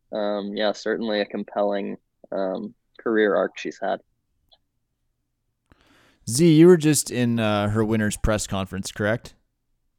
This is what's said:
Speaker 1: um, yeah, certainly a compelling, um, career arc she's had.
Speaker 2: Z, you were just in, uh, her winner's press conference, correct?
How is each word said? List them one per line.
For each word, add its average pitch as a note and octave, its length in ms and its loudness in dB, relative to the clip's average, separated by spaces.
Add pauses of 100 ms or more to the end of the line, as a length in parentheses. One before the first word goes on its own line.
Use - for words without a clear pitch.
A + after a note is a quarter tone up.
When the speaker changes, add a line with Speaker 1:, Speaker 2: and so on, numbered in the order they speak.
(120)
Speaker 1:
um, G#2 420 -6
yeah, G#2 180 -2
certainly G#2+ 500 -4
a - 20 -4
compelling, G2+ 720 -6 (340)
um, F#2+ 440 -8 (240)
career G#2+ 360 0
arc F#2 220 -2
she's - 240 -12
had. G2 220 -6 (2250)
Speaker 2:
Z, D#3 240 4
you D#3+ 140 10
were F3+ 100 10
just D3+ 340 0
in, A#2+ 280 -2
uh, G#2 300 0
her G#2+ 160 0
winner's G#2+ 320 -2
press G#2+ 320 -2
conference, F#2+ 420 -8
correct? A2 440 -4 (640)